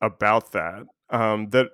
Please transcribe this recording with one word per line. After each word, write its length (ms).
about 500
that, 320
um, 400
that 240